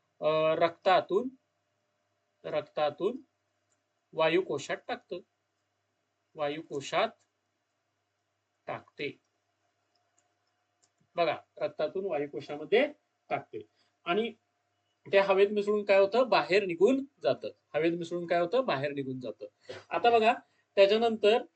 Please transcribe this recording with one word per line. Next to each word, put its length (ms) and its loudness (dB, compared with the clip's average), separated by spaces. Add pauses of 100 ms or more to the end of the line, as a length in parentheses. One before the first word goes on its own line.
(200)
अं, 340 2
रक्तातून, 760 0 (1160)
रक्तातून 720 -4 (960)
वायू 300 2
कोशात 340 -6 (120)
टाकतं, 300 -10 (1160)
वायू 280 -6
कोशात 460 -4 (1600)
टाकते. 520 -12 (2000)
बघा 200 0 (220)
रक्तातून 460 -6
वायू 240 -6
कोशामध्ये 640 -2 (360)
टाकते 340 -8 (420)
आणि 280 -2 (800)
त्या 120 6
हवेत 240 4
मिसळून 360 -2
काय 140 4
होतं? 300 2
बाहेर 360 2
निघून 400 2 (180)
जातं. 280 -2 (240)
हवेत 180 0
मिसळून 340 -8
काय 140 0
होतं? 240 0
बाहेर 280 -4
निघून 280 -8
जातं. 260 -12 (440)
आता 200 2
बघा 240 4 (420)
त्याच्यानंतर 680 4 (140)